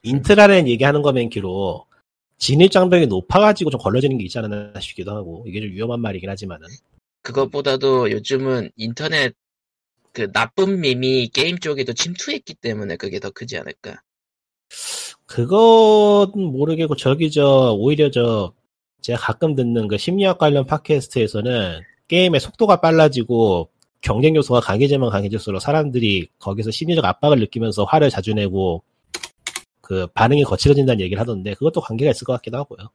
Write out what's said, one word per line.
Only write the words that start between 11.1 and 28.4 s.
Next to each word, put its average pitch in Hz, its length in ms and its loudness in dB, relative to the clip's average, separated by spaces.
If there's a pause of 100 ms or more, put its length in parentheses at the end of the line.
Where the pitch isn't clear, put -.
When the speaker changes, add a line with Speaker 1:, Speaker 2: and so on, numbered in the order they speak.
Speaker 2:
게임 170 240 -2
쪽에도 139 340 -6
침투했기 175 640 -8
때문에 104 420 -8
그게 98 240 -10
더 98 100 -12
크지 120 280 -14
않을까. - 440 -16 (1200)
Speaker 1:
그건 208 1080 4
모르겠고, 156 600 -2
저기 151 340 0
저, 135 480 4
오히려 147 320 2
저, 113 420 -2 (480)
제가 117 200 -6
가끔 151 340 -2
듣는 117 340 -2
그 104 100 -2
심리학 185 400 0
관련 143 280 2
팟캐스트에서는 117 1120 -2 (280)
게임의 170 320 2
속도가 202 400 2
빨라지고 120 920 2 (320)
경쟁 131 340 2
요소가 123 240 4
강해지면 131 500 0
강해질수록 101 520 -4
사람들이 123 680 0 (100)
거기서 104 320 -6
심리적 165 340 -2
압박을 151 340 2
느끼면서 107 460 -2
화를 147 260 2
자주 104 240 -6
내고 95 480 -2 (960)